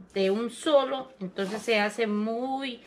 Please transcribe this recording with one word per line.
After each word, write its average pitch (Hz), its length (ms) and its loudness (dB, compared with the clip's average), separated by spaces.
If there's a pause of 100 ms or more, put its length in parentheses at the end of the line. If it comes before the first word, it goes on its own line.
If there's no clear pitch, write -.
(140)
de 190 160 2
un 226 220 0
solo, 262 680 2
entonces 196 440 -4
se 220 160 2
hace 214 260 0
muy 233 800 -2